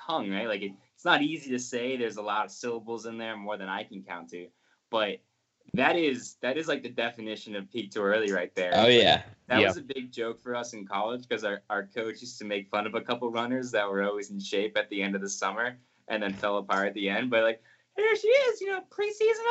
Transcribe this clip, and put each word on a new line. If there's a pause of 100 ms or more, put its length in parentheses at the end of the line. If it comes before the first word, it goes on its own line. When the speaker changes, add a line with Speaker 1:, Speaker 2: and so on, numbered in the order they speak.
Speaker 1:
tongue,
right?
Like,
it, (240)
it's
not
easy
to
say.
There's
a
lot
of
syllables
in
there,
more
than
I
can
count
to. (420)
But (560)
that
is,
that
is,
like,
the
definition
of
peak
too
early
right
there.
Speaker 2:
Oh,
yeah. (260)
Speaker 1:
That
Speaker 3:
Yeah.
Speaker 1:
was
a
big
joke
for
us
in
college
'cause
our,
our
coach
used
to
make
fun
of
a
couple
runners
that
were
always
in
shape
at
the
end
of
the
summer (300)
and
then
fell
apart
at
the
end.
But,
like, (340)
"Here
she
is,
you
know, (100)
preseason